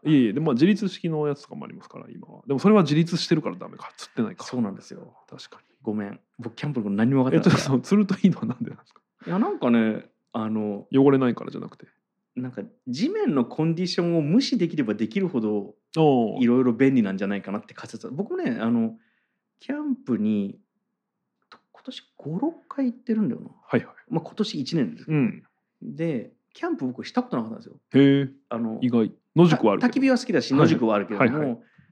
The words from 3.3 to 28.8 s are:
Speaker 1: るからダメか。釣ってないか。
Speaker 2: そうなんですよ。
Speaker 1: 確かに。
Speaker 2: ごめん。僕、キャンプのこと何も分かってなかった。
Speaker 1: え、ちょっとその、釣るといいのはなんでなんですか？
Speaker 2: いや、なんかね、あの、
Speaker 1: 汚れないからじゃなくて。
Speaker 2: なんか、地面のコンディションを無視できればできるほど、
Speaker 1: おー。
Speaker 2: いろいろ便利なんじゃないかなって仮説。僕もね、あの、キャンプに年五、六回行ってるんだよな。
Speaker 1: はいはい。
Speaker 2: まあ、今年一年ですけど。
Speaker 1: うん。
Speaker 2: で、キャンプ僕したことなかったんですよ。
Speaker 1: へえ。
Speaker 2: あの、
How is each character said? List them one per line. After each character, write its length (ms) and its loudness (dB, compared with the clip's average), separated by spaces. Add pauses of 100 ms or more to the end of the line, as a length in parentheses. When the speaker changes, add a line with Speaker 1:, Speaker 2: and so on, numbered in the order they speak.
Speaker 1:
る 60 0
か 80 -6
ら 80 -8
ダ 100 -12
メ 80 -18
か。 220 -18
釣 140 -18
っ 20 -20
て 100 -4
な 80 -4
い 60 -16
か。 80 -16
Speaker 2:
そ 120 -8
う 40 -2
な 80 -2
ん 60 -10
で 60 -18
す 120 -20
よ。 200 -18 (140)
Speaker 1:
確 220 -20
か 80 -20
に。 60 -20 (180)
Speaker 2:
ご 120 -6
め 120 -6
ん。 140 -14 (200)
僕、 160 -14
キ 100 -10
ャ 40 -4
ン 40 -6
プ 60 -4
の 60 -6
こ 40 -4
と 60 -2
何 180 2
も 120 2
分 60 0
か 60 2
っ 40 4
て 80 4
な 60 6
か 60 0
っ 20 -8
た。 0 -
Speaker 1:
え、 40 -6
ち 20 -2
ょ 60 2
っ 60 0
と 40 -20
そ 120 2
の、 0 -
釣 40 4
る 60 0
と 80 -2
い 120 4
い 20 6
の 100 0
は 60 -8
な 100 -6
ん 80 -10
で 60 -8
な 80 -14
ん 20 -20
で 60 -20
す 80 -20
か？ 80 -20 (260)
Speaker 2:
い 20 -8
や、 80 -2
な 120 0
ん 100 -6
か 120 0
ね、 340 0 (260)
あ 180 -6
の、 440 -4
Speaker 1:
汚 180 6
れ 60 4
な 100 2
い 80 0
か 80 -12
ら 80 -12
じ 60 -12
ゃ 40 -10
な 60 -12
く 100 -20
て。 100 -20 (480)
Speaker 2:
な 140 -8
ん 40 -10
か、 80 -10 (260)
地 220 -2
面 260 0
の 100 2
コ 200 -4
ン 100 0
デ 80 -4
ィ 40 -2
シ 120 -4
ョ 60 0
ン 120 0
を 40 2
無 200 2
視 160 -2
で 120 0
き 80 -6
れ 80 0
ば 80 -2
で 160 -4
き 100 -4
る 80 0
ほ 140 -2
ど、 340 -4 (220)
Speaker 1:
お 420 4
ー。 40 4
Speaker 2:
い 20 6
ろ 160 6
い 20 2
ろ 80 4
便 240 4
利 80 4
な 80 0
ん 60 -4
じ 60 -4
ゃ 40 -2
な 80 -2
い 60 -6
か 100 -10
な 80 -4
っ 60 -12
て 80 -20
仮 160 -16
説。 200 -14
僕 220 -8
も 60 -4
ね、 220 -4
あ 100 -2
の、 280 0 (640)
キ 140 -10
ャ 40 -4
ン 180 -4
プ 220 -4
に 420 -2 (1300)
年 180 -16 (140)
五、 220 -8
六 160 -2 (120)
回 180 -4
行 100 -2
っ 20 -20
て 160 -6
る 80 0
ん 80 0
だ 60 -4
よ 60 -14
な。 80 -18 (140)
Speaker 1:
は 140 -2
い 80 -2
は 60 -20
い。 40 -20 (140)
Speaker 2:
ま 100 -2
あ、 20 0
今 140 -18
年 260 -4
一 140 -6
年 160 0
で 80 -16
す 60 -20
け 60 -8
ど。 60 2
Speaker 1:
う 40 2
ん。 220 -2 (380)
Speaker 2:
で、 520 -6 (200)
キ 120 -10
ャ 40 -4
ン 80 -4
プ 80 -6
僕 200 -8
し 60 -14
た 120 0
こ 60 -16
と 80 -4
な 60 -2
か 60 -10
っ 20 -12
た 60 -12
ん 20 -16
で 40 -20
す 60 -20
よ。 100 -20 (140)
Speaker 1:
へ 280 6
え。 80 -4 (200)
Speaker 2:
あ 80 -6
の、 240 -6